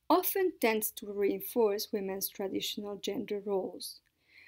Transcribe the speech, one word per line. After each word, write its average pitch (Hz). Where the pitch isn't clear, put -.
often 370
tends 220
to -
reinforce 202
women's 196
traditional 202
gender 208
roles. 185